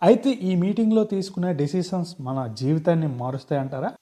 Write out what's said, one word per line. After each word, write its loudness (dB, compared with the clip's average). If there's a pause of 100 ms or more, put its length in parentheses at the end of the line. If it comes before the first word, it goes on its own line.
అయితే, 6
ఈ 0
మీటింగ్లో 2
తీసుకునే -4
డెసిషన్స్ -2
మన -4
జీవితాన్ని 0
మారుస్తాయంటారా? -4